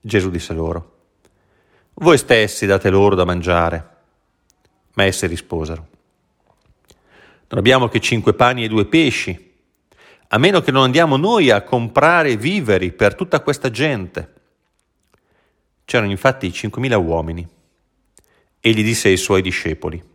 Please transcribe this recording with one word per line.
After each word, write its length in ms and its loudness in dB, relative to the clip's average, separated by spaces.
Gesù 300 -2
disse 240 -8
loro: 420 -8
"Voi 220 4
stessi 480 2
date 240 2
loro 260 4
da 120 2
mangiare." 720 -2
Ma 100 2
essi 220 0
risposero: 640 -8
"Non 100 -4
abbiamo 300 2
che 120 -2
cinque 320 0
pani 320 0
e 40 -6
due 180 0
pesci, 640 -2
a 100 -2
meno 240 2
che 80 -2
non 140 4
andiamo 340 2
noi 320 2
a 120 4
comprare 760 0
viveri 540 -2
per 220 0
tutta 260 -2
questa 300 -4
gente." 600 -6
C'erano 260 -2
infatti 400 -2
cinquemila 460 -4
uomini. 500 -4
Egli 240 0
disse 260 0
ai 100 4
suoi 240 0
discepoli 600 -8